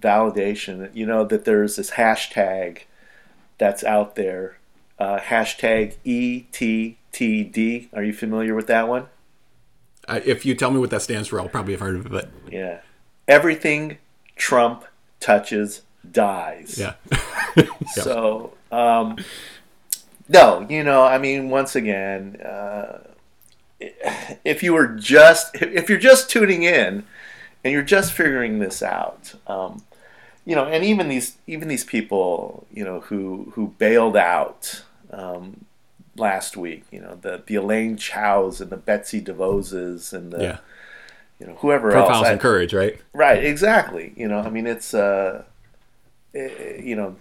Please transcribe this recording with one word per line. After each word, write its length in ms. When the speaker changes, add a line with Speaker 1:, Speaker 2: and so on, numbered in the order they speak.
Speaker 1:
validation, 920
you 120
know, 180
that 200
there's 320
this 160
hashtag 920
that's 260
out 300
there, 440
uh, 200
hashtag 840
E 480
T 440
T 320
D. 480
Are 100
you 100
familiar 420
with 140
that 200
one? 180
Speaker 2:
I, 120
if 260
you 80
tell 160
me 100
what 100
that 120
stands 260
for, 120
I'll 80
probably 260
have 60
heard 160
of 100
it. 60
But 180
Speaker 1:
Yeah, 300
everything 720
Trump 480
touches 640
dies. 680
Speaker 2:
Yeah. 160
<laughs> 440
Yeah. 480
Speaker 1:
So, 480
um, 460
no, 420
you 140
know, 180
I 160
mean, 320
once 240
again, 680
uh, 560
if 180
you 120
were 140
just, 680
if 320
you're 100
just 320
tuning 340
in 400
and 80
you're 100
just 300
figuring 480
this 220
out, 520
um, 340
you 100
know, 120
and 180
even 240
these, 280
even 180
these 180
people, 880
you 120
know, 160
who, 540
who 240
bailed 380
out, 680
um, 540
last 400
week, 360
you 80
know, 220
the, 240
the 100
Elaine 400
Chaos 640
and 100
the 60
Betsy 440
DeVoses 920
and 200
the, 100
Speaker 2:
Yeah. 160
Speaker 1:
you 60
know, 100
whoever 340
Speaker 2:
Profiles 360
Speaker 1:
else. 80
Speaker 2:
in 40
courage, 360
right? 260
Speaker 1:
Right, 320
exactly. 720
You 120
know, 120
I 100
mean, 160
it's, 280
uh, 500
eh, 480
you 140
know, 240